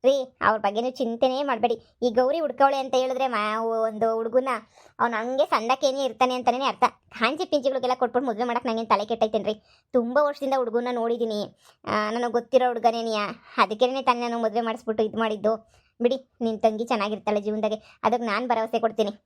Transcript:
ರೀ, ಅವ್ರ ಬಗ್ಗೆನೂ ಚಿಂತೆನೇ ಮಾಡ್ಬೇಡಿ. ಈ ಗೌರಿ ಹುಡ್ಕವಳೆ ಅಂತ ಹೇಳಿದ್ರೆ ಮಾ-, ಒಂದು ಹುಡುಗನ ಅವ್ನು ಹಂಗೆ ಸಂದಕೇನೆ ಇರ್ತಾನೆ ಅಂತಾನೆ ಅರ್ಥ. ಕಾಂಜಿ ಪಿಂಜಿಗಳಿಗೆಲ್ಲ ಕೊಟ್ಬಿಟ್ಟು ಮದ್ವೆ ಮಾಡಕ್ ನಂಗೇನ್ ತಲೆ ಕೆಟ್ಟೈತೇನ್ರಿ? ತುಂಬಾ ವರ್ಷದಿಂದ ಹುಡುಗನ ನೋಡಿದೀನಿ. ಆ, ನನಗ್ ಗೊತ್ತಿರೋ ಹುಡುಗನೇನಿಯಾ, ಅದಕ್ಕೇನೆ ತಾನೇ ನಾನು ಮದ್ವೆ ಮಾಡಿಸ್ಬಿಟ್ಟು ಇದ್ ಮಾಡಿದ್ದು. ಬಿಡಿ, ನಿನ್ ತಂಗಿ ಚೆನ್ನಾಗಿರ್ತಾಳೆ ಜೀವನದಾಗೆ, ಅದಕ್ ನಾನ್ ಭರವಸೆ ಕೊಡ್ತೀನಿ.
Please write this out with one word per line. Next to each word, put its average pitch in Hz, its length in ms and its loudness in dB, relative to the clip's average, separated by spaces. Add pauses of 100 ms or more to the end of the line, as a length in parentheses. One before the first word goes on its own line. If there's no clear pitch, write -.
ರೀ, 269 200 2 (180)
ಅವ್ರ 214 180 2
ಬಗ್ಗೆನೂ 214 300 -2
ಚಿಂತೆನೇ 254 540 0
ಮಾಡ್ಬೇಡಿ. 233 340 0 (240)
ಈ 240 100 2
ಗೌರಿ 254 280 2
ಹುಡ್ಕವಳೆ 277 380 2
ಅಂತ 269 180 -4
ಹೇಳಿದ್ರೆ 262 320 0
ಮಾ-, 220 380 -2
ಒಂದು 226 500 0
ಹುಡುಗನ 226 340 0 (500)
ಅವ್ನು 233 180 0
ಹಂಗೆ 254 280 0
ಸಂದಕೇನೆ 269 600 0
ಇರ್ತಾನೆ 254 280 2
ಅಂತಾನೆ 254 320 0
ಅರ್ಥ. 240 180 0 (360)
ಕಾಂಜಿ 302 260 0
ಪಿಂಜಿಗಳಿಗೆಲ್ಲ 262 540 0
ಕೊಟ್ಬಿಟ್ಟು 247 300 0
ಮದ್ವೆ 220 140 -2
ಮಾಡಕ್ 240 220 -2
ನಂಗೇನ್ 226 220 -2
ತಲೆ 208 180 4
ಕೆಟ್ಟೈತೇನ್ರಿ? 214 480 0 (400)
ತುಂಬಾ 247 280 2
ವರ್ಷದಿಂದ 285 360 0
ಹುಡುಗನ 240 340 -2
ನೋಡಿದೀನಿ. 226 500 -2 (440)
ಆ, 214 260 0
ನನಗ್ 240 200 -2
ಗೊತ್ತಿರೋ 240 360 2
ಹುಡುಗನೇನಿಯಾ, 226 580 0 (320)
ಅದಕ್ಕೇನೆ 247 440 2
ತಾನೇ 247 180 2
ನಾನು 233 200 -4
ಮದ್ವೆ 220 220 -2
ಮಾಡಿಸ್ಬಿಟ್ಟು 226 420 -4
ಇದ್ 214 120 -4
ಮಾಡಿದ್ದು. 214 380 -2 (480)
ಬಿಡಿ, 240 140 2 (260)
ನಿನ್ 220 180 -2
ತಂಗಿ 220 260 0
ಚೆನ್ನಾಗಿರ್ತಾಳೆ 214 560 -2
ಜೀವನದಾಗೆ, 214 640 -6
ಅದಕ್ 226 180 2
ನಾನ್ 226 260 -2
ಭರವಸೆ 226 320 0
ಕೊಡ್ತೀನಿ. 220 320 0 (140)